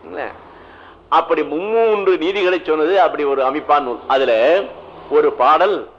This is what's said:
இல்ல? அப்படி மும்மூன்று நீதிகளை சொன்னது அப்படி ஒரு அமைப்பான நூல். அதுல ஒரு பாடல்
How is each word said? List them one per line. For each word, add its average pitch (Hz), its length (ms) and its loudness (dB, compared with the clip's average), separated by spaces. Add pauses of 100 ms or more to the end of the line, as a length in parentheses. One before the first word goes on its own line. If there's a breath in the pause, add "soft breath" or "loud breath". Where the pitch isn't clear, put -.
இல்ல? 156 260 -12 (760 loud breath)
அப்படி 160 320 0
மும்மூன்று 196 760 0
நீதிகளை 180 460 -2
சொன்னது 165 380 0
அப்படி 151 220 0
ஒரு 139 200 0
அமைப்பான 143 400 0
நூல். 120 240 -6
அதுல 131 560 2 (460)
ஒரு 147 220 4
பாடல் 156 560 2 (120)